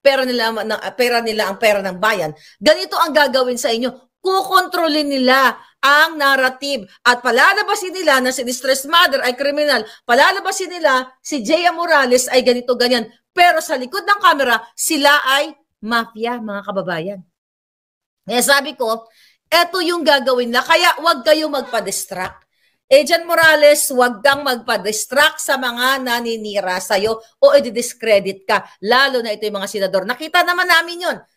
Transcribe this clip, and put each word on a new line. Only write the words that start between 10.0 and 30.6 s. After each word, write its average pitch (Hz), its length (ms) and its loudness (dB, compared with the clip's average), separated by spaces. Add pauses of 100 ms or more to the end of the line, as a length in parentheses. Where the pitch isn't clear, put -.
Palalabasin 381 640 2
nila 277 400 0 (160)
si 294 160 -6
Jaya 320 320 0
Morales 294 560 0
ay 254 160 2
ganito, 247 320 0
ganyan. 240 320 0 (240)
Pero 349 320 4
sa 285 160 -4
likod 294 240 -8
ng 403 160 0
camera, 277 400 2 (160)
sila 285 400 2 (240)
ay 311 80 -4 (320)
mafia, 226 640 -6
mga 202 160 -10
kababayan. 185 600 -8 (1080)
Kaya 240 160 0
sabi 277 320 0
ko, 226 320 -6 (400)
eto 349 320 0
yung 339 240 -2
gagawin 254 480 2
nila. 247 80 2
Kaya 330 400 2
wag 311 240 0
kayo 311 240 2
magpa-distract. 202 960 -8 (420)
Agent 302 400 4
Morales, 311 640 4
huwag 247 320 0
kang 277 240 2
magpa-distract 247 960 -2
sa 285 160 -2
mga 254 480 -2
naninira 214 720 -4
sa'yo 208 400 -2 (240)
o - 60 2 (100)
i-discredit 214 880 -2
ka, 208 160 0 (240)
lalo 254 400 2
na 226 80 -6
ito 214 160 -6
yung 202 80 -8
mga 196 160 -8
senador. 190 320 -2
Nakita 311 400 -2
naman 359 240 -2